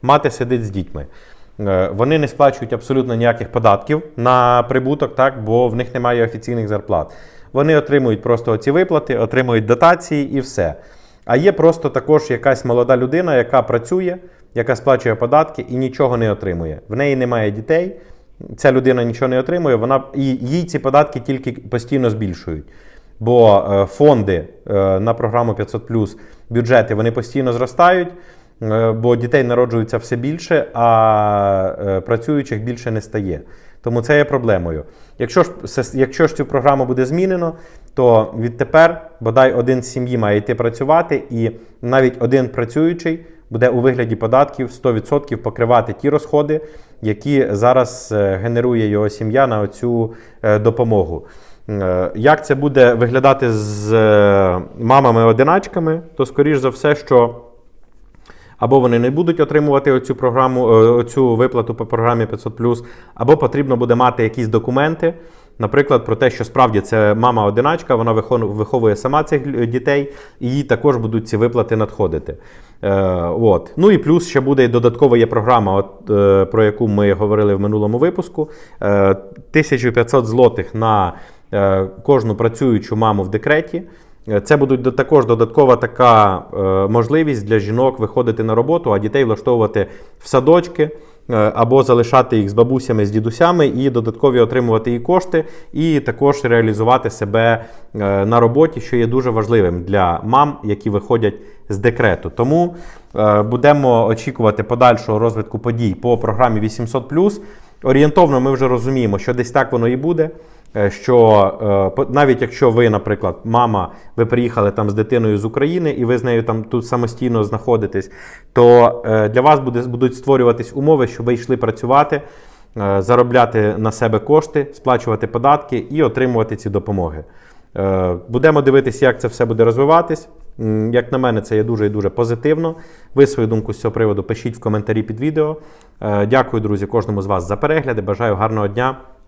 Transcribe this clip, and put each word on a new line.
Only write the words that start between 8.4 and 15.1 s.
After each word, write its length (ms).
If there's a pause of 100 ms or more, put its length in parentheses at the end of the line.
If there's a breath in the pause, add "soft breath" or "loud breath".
оці 200
виплати, 460
отримують 480
дотації 680
і 80
все. 360 (500 soft breath)
А 100
є 160
просто 380
також 420
якась 340
молода 320
людина, 400
яка 240
працює, 560 (380 loud breath)
яка 200
сплачує 400